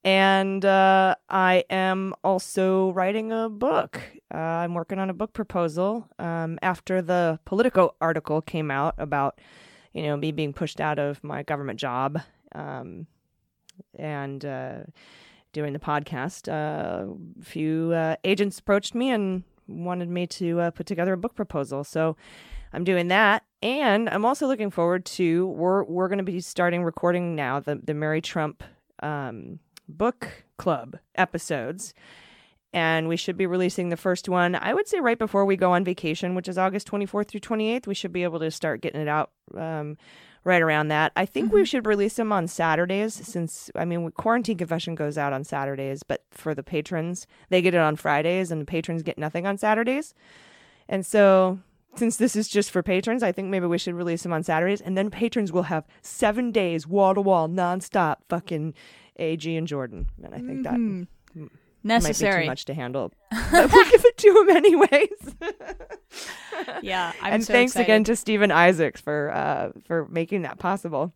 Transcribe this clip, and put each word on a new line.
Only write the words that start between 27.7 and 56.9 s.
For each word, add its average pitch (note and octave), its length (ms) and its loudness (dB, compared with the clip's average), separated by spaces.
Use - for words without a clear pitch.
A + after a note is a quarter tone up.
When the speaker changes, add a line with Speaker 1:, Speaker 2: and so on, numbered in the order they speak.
Speaker 1:
the D#3 120 -4
Mary D#3 260 -2
Trump, - 420 -6
um, C3+ 580 -10
book G3 560 -4
club C#3 400 -4
episodes. E3 800 -4
And D#3+ 340 0
we E3 80 0
should E3+ 220 -6
be F#3+ 80 0
releasing F3+ 440 0
the E3+ 80 -2
first - 300 -2
one, F3+ 280 2
I - 180 -2
would G4+ 140 0
say G4 120 0
right A#3 180 2
before G3+ 280 2
we G3 100 2
go F#3 160 2
on F3+ 140 2
vacation, F3 500 -4
which F3+ 140 -6
is F3+ 80 -6
August F#3+ 300 -2
twenty-fourth G#3 420 -4
through G#3 120 -10
twenty-eighth. A3 460 -4
We G3+ 60 -4
should F#3+ 180 -8
be F3+ 120 -4
able E3+ 160 -2
to D#3+ 120 -2
start D3+ 300 -6
getting C3 180 -6
it D3+ 80 -4
out, D3+ 220 0
um, D3+ 400 -8
right F3+ 180 4
around D3+ 260 2
that. D3+ 280 2
I F#3+ 120 2
think A#3+ 260 -2
we G#4 80 8
Speaker 2:
Mm-hmm. E4+ 40 4
Speaker 1:
should A#3+ 200 -2
release G#3 300 0
them A3+ 180 0
on E3+ 140 0
Saturdays F3 680 0
since, - 600 -8
I - 100 -2
mean, E3+ 260 -4
quarantine A3+ 460 0
confession E3 380 -4
goes D3 240 -4
out C#3+ 140 0
on - 100 -4
Saturdays, C#3 600 -6
but - 280 -6
for - 240 -6
the C#3 80 -10
patrons, E3 640 -6
they F#3 120 6
get F3 140 2
it F3 40 6
on D#3 160 4
Fridays E3 560 0
and D#3 80 -4
the C#3+ 60 -6
patrons E3 380 -6
get D#3 160 -6
nothing D#3 280 -4
on G3+ 100 -2
Saturdays. A3+ 560 0
And F#3+ 160 -4
so F#3+ 540 6
since A#3 220 0
this A3+ 180 2
is G#3+ 140 -2
just G3+ 220 0
for F3+ 120 0
patrons, A3+ 400 0
I F#3+ 80 2
think F#3+ 180 -6
maybe F#3 180 0
we E3+ 100 2
should F3 180 -4
release F3 280 -4
them F3 100 -2
on D#3+ 100 -2
Saturdays, F3 380 0
and F#3 160 -4
then G#3 140 0
patrons A3 400 -2
will F3 120 0
have D#3 220 -4
seven A#3 500 -2
days, F3 360 0
wall-to-wall, F#3+ 600 4